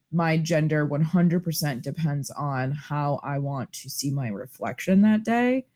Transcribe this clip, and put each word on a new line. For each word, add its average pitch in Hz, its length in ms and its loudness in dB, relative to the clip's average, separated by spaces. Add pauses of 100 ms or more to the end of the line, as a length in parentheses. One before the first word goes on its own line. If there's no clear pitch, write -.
(120)
my 160 260 2
gender 156 500 2
one 143 160 0
hundred 175 400 4
percent 147 400 -4
depends 143 480 -2
on 135 400 -4
how 147 500 -2
I 139 160 -4
want 139 360 -6
to - 180 -14
see - 180 -4
my 135 200 -2
reflection 113 720 0
that 214 200 4
day. 247 420 2 (100)